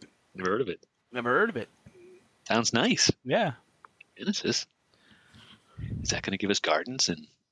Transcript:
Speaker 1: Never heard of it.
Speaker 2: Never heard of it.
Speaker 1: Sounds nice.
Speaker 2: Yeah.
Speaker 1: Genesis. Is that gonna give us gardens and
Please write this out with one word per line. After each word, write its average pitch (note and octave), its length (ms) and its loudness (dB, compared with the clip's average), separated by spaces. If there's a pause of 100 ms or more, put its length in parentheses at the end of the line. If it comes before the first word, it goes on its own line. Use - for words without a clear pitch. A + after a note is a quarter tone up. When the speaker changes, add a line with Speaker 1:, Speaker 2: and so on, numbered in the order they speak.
(340)
Speaker 1:
Never F#2 160 -2
heard G#2+ 100 2
of A#2+ 80 -2
it. E2+ 120 -8 (320)
Speaker 2:
Never A#2+ 180 -4
heard F#3+ 200 4
of E3+ 60 -6
it. G#2+ 120 -6 (800)
Speaker 1:
Sounds A2+ 240 2
nice. D#3 380 4 (140)
Speaker 2:
Yeah. E3 280 0 (640)
Speaker 1:
Genesis. - 500 -2 (1400)
Is - 80 -4
that - 120 -2
gonna G2 160 -4
give G2+ 120 0
us G2+ 100 2
gardens E2+ 480 0
and D#2+ 180 -4 (260)